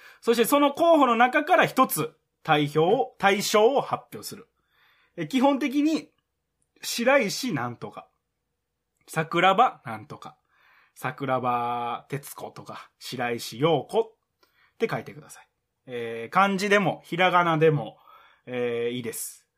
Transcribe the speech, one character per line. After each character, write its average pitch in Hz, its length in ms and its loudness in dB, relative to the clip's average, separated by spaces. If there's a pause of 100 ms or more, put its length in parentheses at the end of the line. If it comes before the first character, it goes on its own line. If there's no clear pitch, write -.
(240)
そ 233 120 2
し - 20 -2
て 233 80 4
そ 285 140 4
の 285 120 4
候 330 280 4
補 262 80 4
の 233 80 2
中 247 280 2
か 359 120 2
ら 277 100 6
一 254 220 2
つ - 260 -6 (300)
対 151 240 2
象 156 180 0
を、 226 320 0
対 202 240 2
象 220 320 4
を 254 80 0
発 - 220 -6 (100)
表 104 100 -14
す - 120 -14
る。 101 120 -20 (720)
え、 165 80 -8
基 240 160 0
本 269 160 4
的 285 240 -2
に、 302 300 -2 (720)
白 254 340 0
石 214 360 -4
な 123 160 -4
ん 120 60 -14
と 107 140 -14
か、 - 180 -18 (1000)
桜 170 460 0
庭 247 300 0
な 110 140 -12
ん 107 80 -18
と - 140 -18
か、 - 180 -18 (560)
桜 131 460 -4
庭 120 680 -4
哲 - 280 -12
子 - 160 -14
と - 100 -20
か、 - 380 -18
白 123 320 -6
石 113 260 -10
陽 147 260 2
子 - 160 -4
っ 226 120 -2 (680)
て 226 100 -2
書 127 120 -6
い 104 40 -12
て 101 100 -18
く 147 80 -20
だ - 100 -20
さ - 100 -20
い。 - 60 -20 (400)
え 117 420 -10
ー、 - 20 -20
漢 196 240 2
字 196 140 -2
で 202 80 4
も、 160 260 0
ひ 175 140 -8
ら 180 140 4
が 180 120 4
な 165 140 2
で 160 140 6
も、 117 260 -2 (480)
え 120 460 -4
ー、 123 40 -6
い 123 40 -6
い 120 40 -8
で 113 100 -8
す。 - 340 -14 (100)